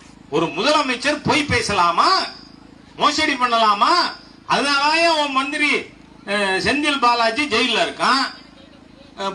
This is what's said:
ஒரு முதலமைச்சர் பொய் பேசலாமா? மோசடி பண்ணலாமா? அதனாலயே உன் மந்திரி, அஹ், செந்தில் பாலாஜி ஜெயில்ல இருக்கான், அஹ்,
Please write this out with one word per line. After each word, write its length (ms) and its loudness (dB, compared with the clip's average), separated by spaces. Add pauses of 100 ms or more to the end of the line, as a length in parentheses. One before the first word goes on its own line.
(300)
ஒரு 160 0
முதலமைச்சர் 760 0
பொய் 220 0
பேசலாமா? 840 0 (720)
மோசடி 360 0
பண்ணலாமா? 600 2 (560)
அதனாலயே 800 2
உன் 60 -6
மந்திரி, 440 -2 (480)
அஹ், 340 -2
செந்தில் 420 0
பாலாஜி 440 2
ஜெயில்ல 340 0
இருக்கான், 460 0 (920)
அஹ், 160 -6